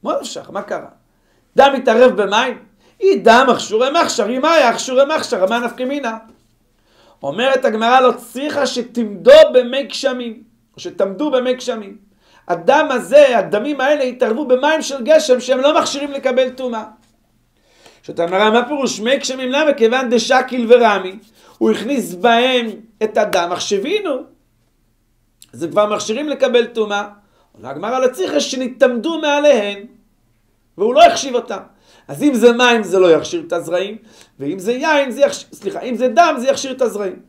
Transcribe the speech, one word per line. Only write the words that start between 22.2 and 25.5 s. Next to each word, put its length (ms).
את 140
הדם, 340
מחשבינו. 640